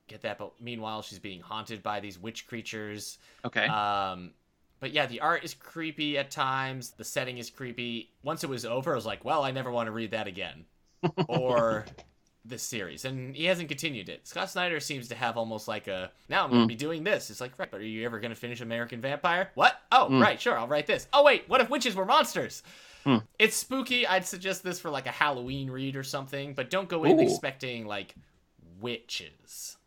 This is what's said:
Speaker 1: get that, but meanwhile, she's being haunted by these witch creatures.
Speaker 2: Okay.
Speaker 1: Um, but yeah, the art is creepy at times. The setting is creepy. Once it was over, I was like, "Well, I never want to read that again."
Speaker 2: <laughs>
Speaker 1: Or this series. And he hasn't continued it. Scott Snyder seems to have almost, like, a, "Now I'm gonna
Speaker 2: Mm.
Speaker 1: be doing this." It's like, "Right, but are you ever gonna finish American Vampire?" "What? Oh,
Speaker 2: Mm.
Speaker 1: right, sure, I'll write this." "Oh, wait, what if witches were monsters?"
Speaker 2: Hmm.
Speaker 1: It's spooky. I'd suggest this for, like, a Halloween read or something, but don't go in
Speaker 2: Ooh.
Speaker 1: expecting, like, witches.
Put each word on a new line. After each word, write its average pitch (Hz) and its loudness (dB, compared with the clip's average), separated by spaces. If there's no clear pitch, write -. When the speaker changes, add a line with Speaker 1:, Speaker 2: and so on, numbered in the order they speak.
Speaker 1:
get 107 -18
that, 104 -6
but 104 -12
meanwhile, 110 -8
she's 98 -14
being 92 -12
haunted 107 -10
by 104 -2
these 101 -10
witch 110 -10
creatures. 107 -10
Speaker 2:
Okay. 107 2
Speaker 1:
Um, 101 0
but 131 -6
yeah, 147 2
the 120 -8
art 156 2
is 156 -10
creepy 156 -4
at 139 -2
times. 131 -2
The - -16
setting 127 -4
is 120 -10
creepy. 120 -8
Once 156 -4
it 160 -4
was 120 -6
over, 135 -2
I 143 2
was 110 -2
like, 104 -6
"Well, 147 2
I 135 0
never 131 -4
want 120 0
to 110 -4
read 110 -6
that 107 -2
again." 87 -10
Speaker 2:
<laughs> 170 0
Speaker 1:
Or 117 2
this 113 -10
series. 92 -6
And 131 -8
he 156 -2
hasn't 175 0
continued 139 -6
it. - -12
Scott 185 -6
Snyder 180 -2
seems 135 -6
to 120 -8
have 117 -2
almost, 113 -4
like, 107 -6
a, 92 -4
"Now 175 2
I'm 147 -2
gonna 120 6
Speaker 2:
Mm. 113 2
Speaker 1:
be 117 -4
doing 156 -4
this." 190 0
It's 104 -14
like, 127 -10
"Right, 185 -8
but 101 -12
are 107 -8
you 110 -4
ever 117 -4
gonna 117 -6
finish 120 -10
American 117 -6
Vampire?" 170 0
"What? 175 6
Oh, 247 10
Speaker 2:
Mm. 131 8
Speaker 1:
right, 147 4
sure, 226 2
I'll 117 -2
write 151 0
this." - 0
"Oh, 285 10
wait, 269 8
what 262 6
if 226 0
witches 233 2
were 190 0
monsters?" 220 2
Speaker 2:
Hmm. 131 6
Speaker 1:
It's 214 6
spooky. 254 0
I'd 185 2
suggest 185 -6
this 180 -4
for, 165 -8
like, 139 -4
a 123 -4
Halloween 135 0
read 135 -4
or 135 -6
something, 139 -6
but 131 -4
don't 185 0
go 165 0
in 175 10
Speaker 2:
Ooh. - 8
Speaker 1:
expecting, 127 0
like, 101 -6
witches. - -10